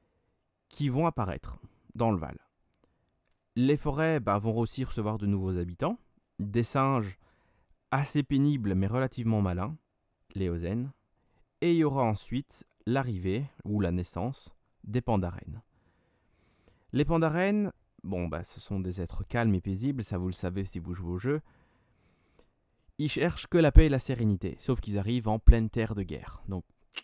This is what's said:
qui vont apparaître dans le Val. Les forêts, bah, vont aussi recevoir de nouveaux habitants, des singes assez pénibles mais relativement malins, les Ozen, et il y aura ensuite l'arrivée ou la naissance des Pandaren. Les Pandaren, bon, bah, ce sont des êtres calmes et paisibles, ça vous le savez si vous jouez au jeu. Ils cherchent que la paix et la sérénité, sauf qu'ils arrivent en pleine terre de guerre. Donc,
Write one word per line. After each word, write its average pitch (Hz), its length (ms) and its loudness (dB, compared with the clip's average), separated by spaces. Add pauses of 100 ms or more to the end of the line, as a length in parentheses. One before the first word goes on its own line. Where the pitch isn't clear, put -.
(680)
qui 143 200 -2
vont 139 160 0
apparaître 107 540 -4 (340)
dans 113 180 2
le 98 60 4
Val. 76 220 -8 (1160)
Les 135 220 4
forêts, 156 420 0
bah, 104 200 2
vont 110 180 0
aussi 117 260 -2
recevoir 107 360 -4
de 104 80 -2
nouveaux 95 300 0
habitants, 90 420 -4 (400)
des 104 240 0
singes 127 560 0 (720)
assez 139 320 0
pénibles 135 500 2
mais 95 140 2
relativement 113 540 0
malins, 95 360 -2 (560)
les 95 160 -2
Ozen, 95 420 -4 (720)
et 170 120 4
il 170 40 4
y 160 60 4
aura 139 200 2
ensuite 113 640 -4 (220)
l'arrivée 117 580 -2 (180)
ou 104 160 -2
la 90 120 2
naissance 90 640 -4 (280)
des 113 180 -2
Pandaren. 90 600 -4 (1300)
Les 139 120 2
Pandaren, 170 640 2 (320)
bon, 87 240 -4
bah, 82 160 -6
ce - 160 -16
sont 101 200 -6
des 92 220 -6
êtres - 220 -6
calmes 113 320 0
et 90 60 0
paisibles, 113 420 -4
ça 98 140 -6
vous 90 100 -4
le 92 60 -4
savez 92 320 -6
si - 140 -10
vous 85 140 -8
jouez 85 180 -8
au 90 80 -4
jeu. 139 220 -4 (1600)
Ils 151 120 -2
cherchent - 380 -2
que - 100 2
la 160 140 6
paix 160 160 10
et - 20 2
la 135 100 2
sérénité, 107 600 -2
sauf 127 200 -2
qu'ils 101 180 -4
arrivent 110 300 -2
en 110 120 2
pleine 113 300 10
terre 110 260 -2
de 101 80 -2
guerre. - 440 -10
Donc, 95 160 -8 (400)